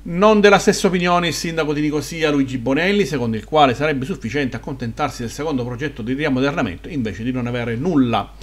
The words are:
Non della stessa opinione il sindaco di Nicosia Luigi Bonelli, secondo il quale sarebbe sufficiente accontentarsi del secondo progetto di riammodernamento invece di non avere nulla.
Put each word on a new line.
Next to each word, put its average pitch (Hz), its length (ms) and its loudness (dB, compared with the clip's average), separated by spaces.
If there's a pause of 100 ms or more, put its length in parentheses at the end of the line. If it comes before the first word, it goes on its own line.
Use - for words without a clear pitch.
Non 208 300 4
della 202 180 8
stessa 196 300 2
opinione 175 400 2
il 156 60 0
sindaco 160 400 -2
di 147 80 0
Nicosia 151 480 0
Luigi 135 280 0
Bonelli, 165 480 2
secondo 120 300 -2
il 104 80 -6
quale 143 300 4
sarebbe 139 320 -2
sufficiente 131 500 -4
accontentarsi 123 680 -6
del 113 100 -6
secondo 143 340 -4
progetto 123 360 -6
di 117 120 -4
riammodernamento 135 720 -2
invece 110 360 -4
di 127 100 -2
non 123 120 -4
avere 120 300 -2
nulla. 127 560 0 (120)